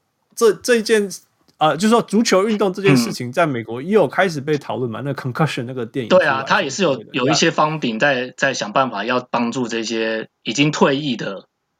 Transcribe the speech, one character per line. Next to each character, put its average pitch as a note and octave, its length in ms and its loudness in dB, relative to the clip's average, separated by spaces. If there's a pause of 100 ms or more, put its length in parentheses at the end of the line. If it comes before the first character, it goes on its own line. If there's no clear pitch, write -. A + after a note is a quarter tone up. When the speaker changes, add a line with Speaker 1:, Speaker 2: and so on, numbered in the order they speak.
(360)
Speaker 1:
这， A3 180 4
这 B3 220 0
一 A3 80 2
件， G#3+ 260 0 (480)
呃， D3+ 180 2
就 F#3+ 120 0
是 - 20 4
说 A#3 120 6
足 G#3 200 2
球 G3+ 260 4
运 G#3+ 100 0
动 G3 140 2
这 F#3+ 100 -8
件 F#3+ 140 4
事 G#3 160 0
情， B2 180 -8
Speaker 2:
嗯。 - 20 -10
Speaker 1:
在 E3+ 160 2
美 A#2+ 160 -4
国 A#2 180 -10
也 E3+ 80 -8
有 G3 180 6
开 F#3+ 220 0
始 D#3 100 -6
被 D3+ 180 -2
讨 A2+ 200 -6
论 B2 140 -4
嘛， A2 120 -8
那 C#3 100 -4
《Concussion》 C3+ 500 -4
那 B2+ 100 -10
个 B2 120 -6
电 A#2+ 200 -6
影 G#2+ 40 -4
出 F#3 80 6
来 - 20 6
Speaker 2:
对 D#3+ 80 2
啊， C3+ 180 0
它 G3+ 160 2
也 C#3+ 80 -4
是 F#3 140 -4
有， D3 100 2
Speaker 1:
什 B2 60 -6
么 G#2+ 60 -14
之 - 60 -20
类 - 80 -4
的。 B2 60 0
Speaker 2:
有 C#3+ 40 2
一 D#3 40 2
些 E3 160 2
funding D3+ 480 0
在， B2+ 400 0
在 C3+ 160 0
想 G#2+ 180 -8
办 C3 200 2
法 G2+ 120 -6
要 B2 160 -2 (120)
帮 A#2+ 200 0
助 B2 160 -2
这 A2+ 160 -4
些 A2+ 460 -4 (140)
已 A#2 100 -6
经 C#3+ 180 2
退 D3 260 2
役 C#3+ 180 -4
的， G2 320 -10 (320)